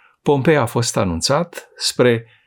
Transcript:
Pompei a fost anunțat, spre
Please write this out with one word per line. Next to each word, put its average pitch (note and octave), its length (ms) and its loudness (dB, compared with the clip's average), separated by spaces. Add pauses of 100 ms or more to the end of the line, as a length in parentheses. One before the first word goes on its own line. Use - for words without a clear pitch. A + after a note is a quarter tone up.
(220)
Pompei D3 340 2
a B2 100 0
fost - 300 -2
anunțat, A#2+ 800 -2
spre A#2 500 0 (200)